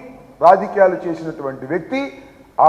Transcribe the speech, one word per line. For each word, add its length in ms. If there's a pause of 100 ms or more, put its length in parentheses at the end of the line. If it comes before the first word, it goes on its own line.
(460)
రాజకీయాలు 600
చేసినటువంటి 640
వ్యక్తి. 300 (680)